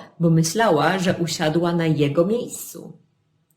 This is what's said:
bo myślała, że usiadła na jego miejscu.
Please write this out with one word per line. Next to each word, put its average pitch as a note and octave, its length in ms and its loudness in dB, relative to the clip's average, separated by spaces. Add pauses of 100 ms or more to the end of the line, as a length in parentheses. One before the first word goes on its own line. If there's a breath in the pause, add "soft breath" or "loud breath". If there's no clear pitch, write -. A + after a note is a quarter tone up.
(200 loud breath)
bo E3 100 4
myślała, E3 680 2
że F3+ 160 0
usiadła E3+ 580 -2
na E3+ 140 0
jego D3 400 2
miejscu. - 720 -8 (580)